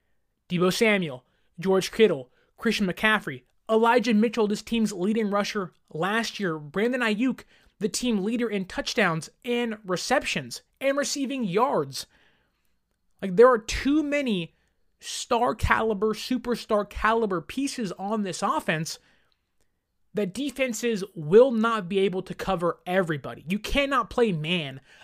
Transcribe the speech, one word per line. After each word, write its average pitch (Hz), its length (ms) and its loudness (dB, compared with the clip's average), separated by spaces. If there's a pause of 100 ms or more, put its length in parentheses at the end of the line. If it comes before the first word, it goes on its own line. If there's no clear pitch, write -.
(480)
Deebo 180 240 2
Samuel, 185 520 0 (340)
George 190 320 2
Kittle, 175 400 2 (260)
Christian 214 300 0
McCaffrey, 180 560 -2 (280)
Elijah 233 440 4
Mitchell, 214 340 2
this 202 140 -4
team's 226 300 -2
leading 208 380 -2
rusher 202 420 -2 (180)
last 202 500 -4
year, 165 180 -2
Brandon 208 440 -2
Ayuk, 220 420 0 (360)
the 196 80 -2
team 220 360 -2
leader 233 240 0
in 202 160 -4
touchdowns 180 640 -2 (160)
and 240 400 -4
receptions 180 760 -2 (180)
and 277 160 0
receiving 269 480 -4
yards. 185 640 -2 (1120)
Like, 190 160 -6
there 240 120 10
are 247 100 4
too - 440 0
many 262 520 -2 (460)
star 240 540 -2
caliber, 220 600 0
superstar 226 760 -2
caliber 214 520 0
pieces 254 520 -6
on 208 300 -4
this 185 200 -6
offense 196 560 -2 (1160)
that 202 180 -2
defenses 240 720 -2 (100)
will 202 360 8
not 220 380 0
be 196 100 0
able 190 240 0
to 180 120 -10
cover 175 520 -2
everybody. 160 600 -2
You 185 120 -2
cannot 277 500 0
play 233 240 2
man 151 480 -4 (240)